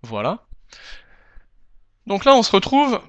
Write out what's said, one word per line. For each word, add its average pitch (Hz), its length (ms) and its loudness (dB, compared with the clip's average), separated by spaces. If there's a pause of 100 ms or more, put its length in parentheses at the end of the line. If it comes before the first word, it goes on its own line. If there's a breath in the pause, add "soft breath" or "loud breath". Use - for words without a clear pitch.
Voilà. 117 440 -8 (1600 soft breath)
Donc 202 180 -4
là, 277 100 6
on 247 80 4
se - 80 -2
retrouve 254 580 0